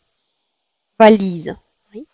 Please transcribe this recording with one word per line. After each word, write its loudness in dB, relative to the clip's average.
Valise. 0
Oui. -20